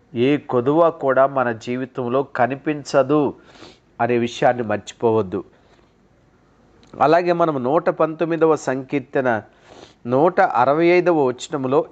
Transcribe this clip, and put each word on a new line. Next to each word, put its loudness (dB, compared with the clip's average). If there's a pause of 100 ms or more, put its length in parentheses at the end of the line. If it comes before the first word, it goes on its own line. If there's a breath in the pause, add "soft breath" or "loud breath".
(160)
ఏ 2
కొదువ 0
కూడా 2
మన -2
జీవితంలో -6
కనిపించదు -2 (680 loud breath)
అనే 0
విషయాన్ని 0
మర్చిపోవద్దు. -2 (1600 soft breath)
అలాగే 2
మనం 0
నూట 0
పంతొమ్మిదవ 0
సంకీర్తన -4 (680 loud breath)
నూట 2
అరవై 2
ఐదవ 2
వచనములో -2